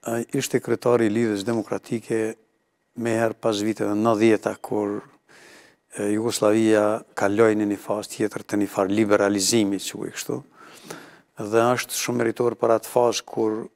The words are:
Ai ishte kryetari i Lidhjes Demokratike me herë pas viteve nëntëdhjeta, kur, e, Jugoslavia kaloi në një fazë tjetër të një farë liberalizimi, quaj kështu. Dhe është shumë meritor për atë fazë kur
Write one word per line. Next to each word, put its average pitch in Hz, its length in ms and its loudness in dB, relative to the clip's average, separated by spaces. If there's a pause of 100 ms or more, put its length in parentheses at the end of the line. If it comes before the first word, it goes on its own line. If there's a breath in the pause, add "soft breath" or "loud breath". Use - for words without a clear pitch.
(140)
Ai 117 80 -2 (160)
ishte 131 240 -2
kryetari 117 460 2
i 104 60 0
Lidhjes 107 340 -2
Demokratike 113 720 -4 (840)
me 117 160 -2
herë 113 240 0
pas 107 240 -2
viteve 104 320 -2
nëntëdhjeta, 110 640 2
kur, 104 380 -4 (960 loud breath)
e, 104 180 -2
Jugoslavia 110 720 4 (340)
kaloi 107 400 4
në 104 140 0
një 98 100 -4
fazë - 360 -6
tjetër 104 260 -4
të 104 180 -2
një 98 80 0
farë 101 300 0
liberalizimi, 101 840 2
quaj - 360 -10
kështu. 127 240 -8 (1000 loud breath)
Dhe 113 240 2 (140)
është - 200 -8
shumë 123 240 -4
meritor 113 380 -2
për 113 160 4
atë - 160 -4
fazë 120 340 2
kur 110 380 -4 (120)